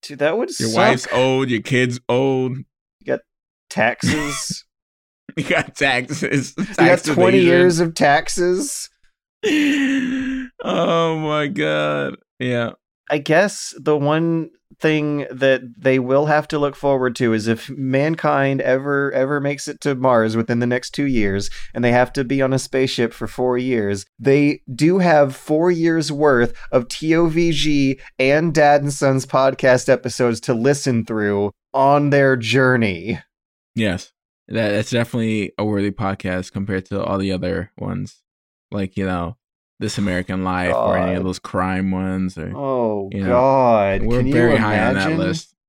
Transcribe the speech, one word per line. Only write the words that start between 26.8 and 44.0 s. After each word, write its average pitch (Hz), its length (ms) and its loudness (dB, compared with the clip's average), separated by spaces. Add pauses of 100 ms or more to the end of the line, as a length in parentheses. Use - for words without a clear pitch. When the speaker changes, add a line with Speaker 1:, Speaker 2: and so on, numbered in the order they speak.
Speaker 1:
T 160 260 -2
O 170 140 2
V 170 240 0
G 139 480 0 (180)
and 147 360 2
Dad 147 280 6
and 143 100 -2
Sons 135 340 0
podcast 131 640 2
episodes 120 520 0
to 135 140 -2
listen 123 500 0
through 104 480 -2 (200)
on 139 380 4
their 139 260 4
journey. 113 840 0 (540)
Speaker 2:
Yes. 101 380 -4 (360)
That, 110 220 -2
that's 104 200 -2
definitely 113 680 -2
a 104 60 -2
worthy 101 260 0
podcast 95 600 -6
compared 98 340 -4
to 98 160 -4
all 95 160 -2
the 95 140 -2
other 90 460 -4
ones. 98 440 -8 (480)
Like, 98 260 -6
you 98 80 -2
know, 90 320 -4 (420)
This 107 200 -6
American 92 440 -2
Life 90 320 -2
or 110 220 0
any 92 160 -2
of 90 100 -2
Speaker 1:
God. 92 60 -4
Speaker 2:
those 90 100 -6
crime 92 520 -4
ones. 92 480 -4
Or, 80 180 -8
Speaker 1:
Oh, 117 560 -2
Speaker 2:
you 101 120 -6
know, 95 40 -2
Speaker 1:
God. 120 760 4